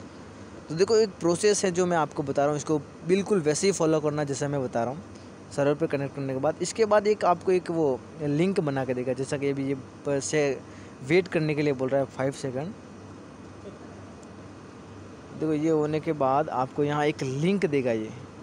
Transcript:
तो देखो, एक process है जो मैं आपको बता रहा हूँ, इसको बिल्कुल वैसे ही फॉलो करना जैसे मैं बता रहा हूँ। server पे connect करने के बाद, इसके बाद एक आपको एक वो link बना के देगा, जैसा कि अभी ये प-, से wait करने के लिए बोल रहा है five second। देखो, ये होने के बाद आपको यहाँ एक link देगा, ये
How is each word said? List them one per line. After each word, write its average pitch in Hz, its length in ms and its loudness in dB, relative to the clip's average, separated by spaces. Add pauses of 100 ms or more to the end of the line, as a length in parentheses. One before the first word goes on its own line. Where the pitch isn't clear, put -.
(680)
तो 156 60 -6
देखो, 196 220 4
एक 214 140 6 (100)
process 175 440 4
है 190 60 4
जो 180 160 2
मैं 175 100 2
आपको 151 260 0
बता 139 200 2
रहा 143 80 4
हूँ, 151 60 0
इसको 151 220 0 (300)
बिल्कुल 190 320 4
वैसे 151 260 2
ही 196 60 4
फॉलो 156 280 4
करना 151 240 0
जैसे 139 240 -2
मैं 143 160 0
बता 117 200 0
रहा 120 80 -2
हूँ। 170 120 -10 (520)
server 143 180 4
पे 156 120 0
connect 139 300 -2
करने 135 160 -4
के 131 80 -2
बाद, 151 220 2
इसके 226 220 2
बाद 208 220 6
एक 208 180 2
आपको 175 280 4
एक 180 180 2
वो 151 280 2 (240)
link 170 380 2
बना 139 240 0
के 123 100 0
देगा, 127 180 -2
जैसा 131 240 -2
कि 139 140 0
अभी 139 180 -2
ये 139 60 0
प-, 139 460 -4
से 143 400 0 (480)
wait 175 200 4
करने 156 260 0
के 147 80 0
लिए 147 100 4
बोल 131 160 0
रहा 135 120 4
है 135 60 0
five 135 260 -2
second। 139 400 -6 (2750)
देखो, 156 120 0
ये 151 180 2
होने 151 300 2
के 160 140 -2
बाद 143 340 2
आपको 131 360 0
यहाँ 147 220 2
एक 151 160 0
link 165 440 0
देगा, 135 260 2
ये 110 180 -2 (320)